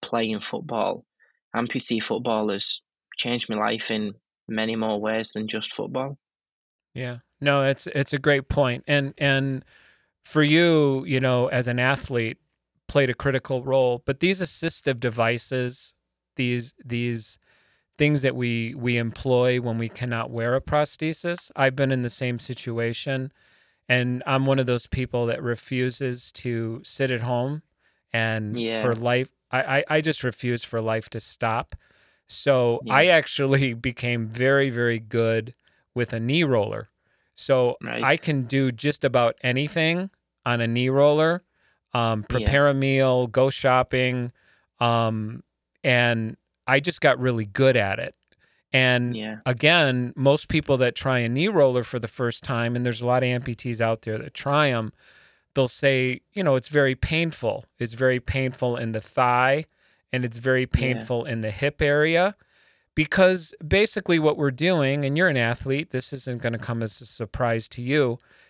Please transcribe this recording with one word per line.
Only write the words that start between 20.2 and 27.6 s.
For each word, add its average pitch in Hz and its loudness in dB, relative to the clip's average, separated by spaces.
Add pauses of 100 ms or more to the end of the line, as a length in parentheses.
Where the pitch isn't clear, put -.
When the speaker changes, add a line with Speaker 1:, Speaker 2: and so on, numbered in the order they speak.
Speaker 2:
wear 117 0
a 135 0
prosthesis, 156 -4
I've 135 2
been 135 0
in 127 0
the 120 -4
same 120 -4
situation. 123 -6 (580)
And 123 0
I'm 135 2
one 135 4
of 127 0
those 123 -2
people 120 -2
that 117 -2
refuses 123 -4
to 113 -6
sit 135 -2
at 117 -2
home 127 -4 (500)